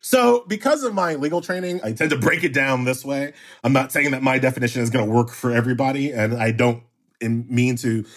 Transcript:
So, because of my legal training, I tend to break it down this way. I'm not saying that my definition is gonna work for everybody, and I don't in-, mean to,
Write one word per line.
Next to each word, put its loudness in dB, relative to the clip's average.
So, 4
because 0
of -2
my 0
legal -2
training, -6
I -4
tend 0
to 0
break 0
it -2
down 0
this -4
way. -6
I'm 2
not 2
saying 0
that -4
my 2
definition 0
is 0
gonna 0
work 4
for -4
everybody, 0
and 0
I 0
don't 0
in-, -2
mean 2
to, -2